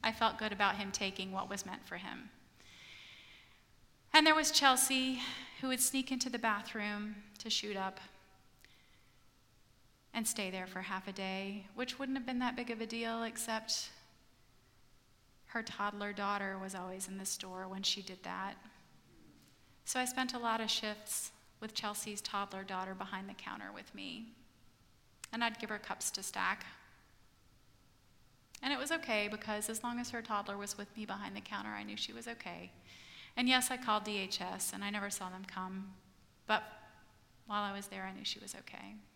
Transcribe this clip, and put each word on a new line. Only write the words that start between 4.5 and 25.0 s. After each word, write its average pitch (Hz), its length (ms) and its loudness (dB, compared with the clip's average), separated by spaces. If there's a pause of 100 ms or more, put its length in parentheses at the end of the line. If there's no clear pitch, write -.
who 262 80 0
would 254 140 2
sneak 262 280 4
into 254 200 0
the 240 100 -2
bathroom 208 760 0 (240)
to 226 100 -8
shoot 208 260 0
up 190 240 -2 (2250)
and 226 120 4
stay 202 240 0
there 185 180 -4
for 185 160 -6
half 190 260 -2
a - 20 -6
day, 190 540 -4 (100)
which 247 240 -2
wouldn't 269 180 0
have 247 80 -2
been 247 140 0
that 254 160 2
big 240 160 -4
of 220 80 -2
a 226 60 0
deal, 226 380 -2
except 226 680 -2 (1600)
her 226 140 -2
toddler 202 520 -2
daughter 196 440 0
was 190 160 -4
always 190 360 -4
in 190 80 -6
the 196 80 -6
store 190 420 -4
when 190 160 -4
she - 180 2
did 185 220 -10
that. 185 320 -4 (1300)
So - 160 0
I 254 60 4
spent 247 280 0
a 247 60 -4
lot 226 220 2
of 220 100 2
shifts 214 600 -2 (280)
with 214 140 -8
Chelsea's 208 480 -2
toddler 202 420 -2
daughter 190 300 -2
behind 190 340 -4
the 196 60 -8
counter - 420 -8
with - 180 -12
me. 95 340 -8 (1040)